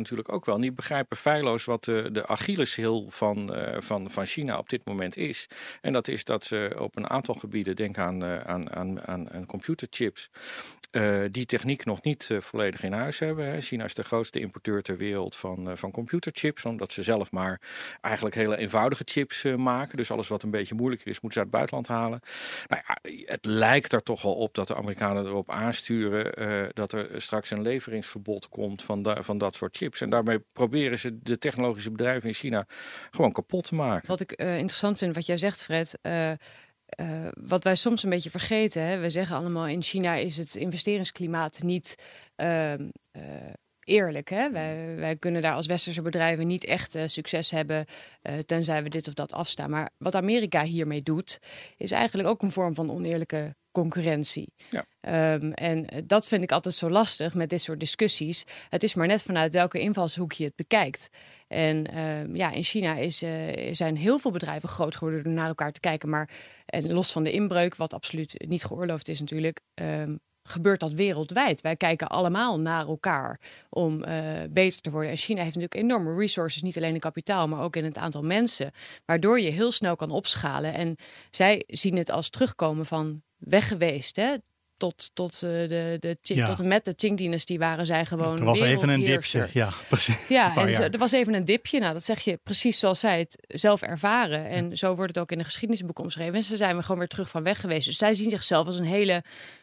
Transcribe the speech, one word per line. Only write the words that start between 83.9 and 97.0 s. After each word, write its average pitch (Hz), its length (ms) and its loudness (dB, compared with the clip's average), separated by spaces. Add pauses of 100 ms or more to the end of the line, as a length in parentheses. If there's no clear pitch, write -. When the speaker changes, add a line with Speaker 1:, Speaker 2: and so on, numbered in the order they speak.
Speaker 2:
hè, 247 200 2 (420)
tot, - 360 -4
tot, 175 200 -4
eh, - 80 -6
de, 170 580 -2
de 170 220 -4
Qing, - 180 2
Speaker 3:
Ja. 117 80 4
Speaker 2:
tot 95 120 0
en 180 80 0
met 196 180 4
de 185 100 -2
Qing-dynastie 175 640 0
waren 165 260 0
zij 165 200 4
gewoon 160 320 0
Speaker 3:
Er 131 60 0
was 113 180 6
even 127 200 6
een 143 60 6
Speaker 2:
wereldheerser. 135 540 4
Speaker 3:
dipje, 120 180 2
ja, 107 120 4 (100)
<laughs> - 80 -16
precies. - 260 4 (120)
Speaker 2:
Ja, 254 200 8
Speaker 3:
Een 170 60 2
paar - 140 4
Speaker 2:
en 113 60 4
ze, 113 80 6
Speaker 3:
jaar. 156 80 4
Speaker 2:
er 220 100 -2
was 233 120 6
even 240 220 6
een 185 120 2
dipje. 226 340 4
Nou, 180 140 2
dat 170 100 -4
zeg 220 180 2
je 175 220 0
precies 208 360 2
zoals 185 200 4
zij 190 200 4
het - 280 -4
zelf 208 340 4
ervaren. 170 640 2
En 175 240 0
Speaker 3:
Ja. 170 60 -8
Speaker 2:
zo 185 200 2
wordt 180 180 -2
het 175 60 0
ook 170 120 -4
in 170 60 -2
de 170 60 -2
geschiedenisboeken 180 600 -2
omschreven. 170 320 -4
En 220 80 2
ze 208 120 -2
zijn 196 200 2
we 175 60 -2
gewoon 185 160 0
weer 175 100 0